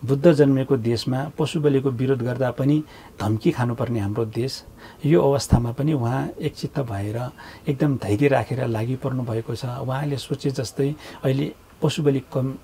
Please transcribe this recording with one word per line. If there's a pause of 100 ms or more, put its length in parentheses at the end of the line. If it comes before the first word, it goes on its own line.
बुद्ध
जन्मेको
देशमा
पशु
बलिको
विरोध
गर्दा
पनि (380)
धम्की
खानुपर्ने
हाम्रो
देश, (420)
यो
अवस्थामा
पनि
उहाँ (120)
एकचित्त
भएर (380)
एकदम
धैर्य
राखेर
लागि
पर्नु
भएको
छ।
उहाँले
सोचे
जस्तै (280)
अहिले (320)
पशु
बलि
कम (100)